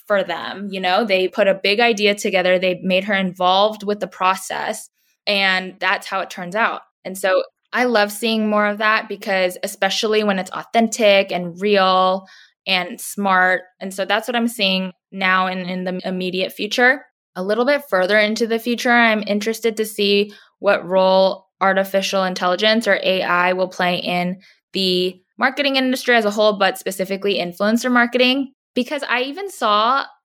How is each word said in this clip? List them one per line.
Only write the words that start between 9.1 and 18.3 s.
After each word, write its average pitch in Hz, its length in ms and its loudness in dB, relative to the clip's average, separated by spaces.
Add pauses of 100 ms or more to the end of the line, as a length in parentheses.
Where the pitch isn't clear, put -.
especially 214 600 0
when 196 160 0
it's 185 120 -8
authentic 202 800 2
and 175 280 -6
real 190 640 2 (400)
and 180 360 -4
smart. 185 600 0 (180)
And 190 120 -10
so 190 120 -4
that's 214 240 -2
what 240 60 -2
I'm 233 140 0
seeing 190 440 -2 (180)
now 185 360 0
and 185 220 -6
in 185 140 -4
the 180 220 -6
immediate 185 460 -4
future. 247 540 0 (280)
A 180 80 -8
little 208 220 0
bit 277 260 0
further 190 300 2
into 220 260 0